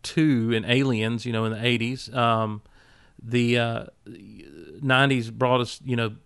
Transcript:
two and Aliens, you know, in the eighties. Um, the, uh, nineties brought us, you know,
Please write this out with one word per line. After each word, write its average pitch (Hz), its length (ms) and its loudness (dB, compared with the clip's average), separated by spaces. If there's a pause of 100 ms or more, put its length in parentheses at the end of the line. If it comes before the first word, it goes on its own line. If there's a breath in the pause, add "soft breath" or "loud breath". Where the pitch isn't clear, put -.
two 127 520 2
and 110 100 -2
Aliens, 117 600 0
you 120 80 -4
know, 113 120 0
in 110 80 -2
the 110 120 -6
eighties. 120 480 -2
Um, 113 480 0 (640 soft breath)
the, 120 300 2
uh, 117 280 -2 (960)
nineties 131 500 4
brought 123 300 2
us, - 240 -6
you 127 100 -2
know, 113 180 -2 (120)